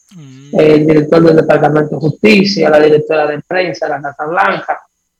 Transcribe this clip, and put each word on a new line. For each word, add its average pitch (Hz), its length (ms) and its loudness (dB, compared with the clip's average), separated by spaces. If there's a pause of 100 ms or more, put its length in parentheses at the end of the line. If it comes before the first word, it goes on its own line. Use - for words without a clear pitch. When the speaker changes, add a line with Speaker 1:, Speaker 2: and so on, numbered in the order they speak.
(160)
Speaker 1:
Mm. 139 440 -10
Speaker 2:
el 151 280 4
director 156 340 2
del 165 140 4
Departamento 151 600 0
de 139 60 -8
Justicia, 165 680 0
la 151 100 4
directora 151 480 2
de 147 140 -6
prensa 175 460 -6
de 151 40 -6
la 143 100 -8
Casa 147 240 -10
Blanca, 175 540 -4 (400)